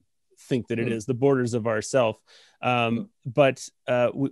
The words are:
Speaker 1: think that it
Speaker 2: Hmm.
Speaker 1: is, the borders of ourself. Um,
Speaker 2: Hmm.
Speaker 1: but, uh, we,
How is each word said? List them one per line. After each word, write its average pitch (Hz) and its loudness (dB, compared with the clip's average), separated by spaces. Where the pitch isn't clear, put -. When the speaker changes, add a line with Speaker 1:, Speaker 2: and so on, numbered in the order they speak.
Speaker 1:
think - -4
that 113 -4
it 117 -2
Speaker 2:
Hmm. 117 -2
Speaker 1:
is, 110 -8
the 131 -4
borders 127 2
of 110 -2
ourself. 113 0
Um, 117 0
Speaker 2:
Hmm. 135 -8
Speaker 1:
but, 135 2
uh, 123 2
we, 135 -4